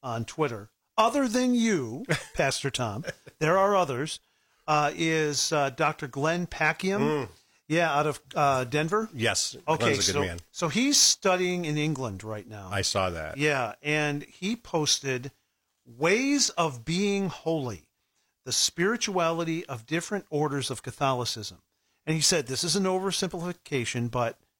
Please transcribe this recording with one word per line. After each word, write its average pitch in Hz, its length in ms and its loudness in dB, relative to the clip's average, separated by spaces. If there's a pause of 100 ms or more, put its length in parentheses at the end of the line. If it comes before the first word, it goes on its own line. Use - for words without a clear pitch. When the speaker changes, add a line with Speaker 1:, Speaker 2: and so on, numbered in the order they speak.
Speaker 1:
on 117 220 -4
Twitter, 120 460 -4 (280)
other 240 300 4
than 247 260 2
you, 185 500 2 (160)
Speaker 2:
<laughs> - 140 -16
Speaker 1:
Pastor 139 360 0
Tom, 117 340 -4 (340)
there 156 200 4
are 202 180 4
others, 143 440 0 (460)
uh, 151 280 2
is, 160 580 0
uh, 143 180 2
Doctor 151 360 -2
Glenn 160 400 -2
Packiam. 185 540 0
Speaker 2:
Mm. 147 280 0 (400)
Speaker 1:
Yeah, 160 260 2
out 147 120 2
of, 147 140 -4 (140)
uh, 139 300 4
Denver. 160 500 0
Speaker 2:
Yes, 110 400 0 (140)
Speaker 1:
Okay, 156 240 2
Speaker 2:
Glenn's - 160 2
a - 40 0
good 143 60 0
Speaker 1:
so, - 80 2
Speaker 2:
man. 85 120 -6 (120)
Speaker 1:
so - 180 -4
he's 254 300 2
studying 180 680 2
in 151 140 -2
England 127 460 -2
right 107 240 -10
now. 101 240 -14
Speaker 2:
I 98 100 0
saw 92 280 2
that. 80 280 -6
Speaker 1:
Yeah, 139 440 0
and 147 420 -2
he 208 320 -6
posted 139 760 -2 (560)
Ways 208 640 2
of 139 340 -2
Being 196 440 0
Holy, 139 600 -4 (560)
the 127 80 -6
Spirituality 170 1120 0
of 117 200 -10
Different 170 440 -4
Orders 143 400 0
of 123 120 -6
Catholicism. 120 800 -2 (440)
And 160 100 0
he 156 60 0
said, 147 260 2
this 131 160 -2
is 165 120 0
an 196 80 2
oversimplification, 175 1300 -2
but 120 280 -2 (220)